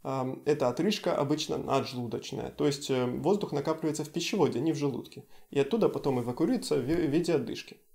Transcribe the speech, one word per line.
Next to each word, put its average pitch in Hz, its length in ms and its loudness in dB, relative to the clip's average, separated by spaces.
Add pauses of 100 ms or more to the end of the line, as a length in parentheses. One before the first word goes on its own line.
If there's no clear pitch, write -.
эм, 131 420 -4
эта 143 220 2
отрыжка 175 480 0
обычно 147 420 0
наджелудочная, 123 920 -2
то 147 160 0
есть, 143 240 -2
э, 127 160 2
воздух 156 460 0
накапливается 160 500 -2
в - 60 -8
пищеводе, 170 500 0
не 156 120 0
в 143 60 0
желудке, - 480 -4 (240)
и 139 100 0
оттуда 156 300 4
потом 139 300 0
эвакуируется 156 560 0
в 139 60 2
ви-, 160 260 2
в - 20 2
виде 170 240 2
одышки. - 440 -2 (180)